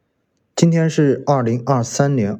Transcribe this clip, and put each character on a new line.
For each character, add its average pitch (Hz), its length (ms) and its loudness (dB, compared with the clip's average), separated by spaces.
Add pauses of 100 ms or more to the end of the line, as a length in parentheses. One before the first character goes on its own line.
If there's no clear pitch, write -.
(560)
今 170 160 4
天 160 180 0
是 147 360 0
二 139 180 0
零 117 220 -2
二 131 180 0
三 143 320 -2
年 107 240 -2